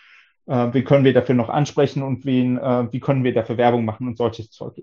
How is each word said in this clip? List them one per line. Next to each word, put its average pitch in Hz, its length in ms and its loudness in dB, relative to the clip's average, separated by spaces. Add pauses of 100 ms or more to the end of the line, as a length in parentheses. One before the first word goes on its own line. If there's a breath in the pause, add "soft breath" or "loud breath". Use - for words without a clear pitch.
(460 soft breath)
äh, 120 280 -2
wie 131 100 2
können 139 200 4
wir 131 100 6
dafür - 220 2
noch 117 140 0
ansprechen 143 540 0
und 131 220 -6
wen, 127 340 0
äh, 123 320 -2
wie 131 80 -6
können 135 240 0
wir 123 100 0
dafür 113 240 -2
Werbung 120 260 2
machen 110 240 -6
und 117 100 -8
solches 113 340 -4
Zeug. - 320 -14